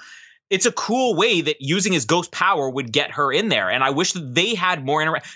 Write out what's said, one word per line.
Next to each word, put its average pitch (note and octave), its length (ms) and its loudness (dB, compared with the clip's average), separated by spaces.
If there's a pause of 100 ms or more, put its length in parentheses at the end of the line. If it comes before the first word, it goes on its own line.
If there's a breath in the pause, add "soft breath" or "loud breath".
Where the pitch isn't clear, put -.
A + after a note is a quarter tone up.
(500 loud breath)
It's G3 160 0
a A#3 80 4
cool B3 420 0
way G3 260 2
that D3+ 200 -2
using F3+ 320 0
his D3 100 0
ghost E3 300 0
power F3 360 2
would B2+ 240 -6
get C#3+ 180 0
her C#3+ 200 0
in F#3 180 0
there, G#2 200 2
and B2+ 140 2
I C3+ 60 2
wish D3+ 240 0
that C#3 220 -8
they F#3+ 200 2
had F3+ 300 -2
more D3 160 0
intera-, D#3+ 220 -2 (120)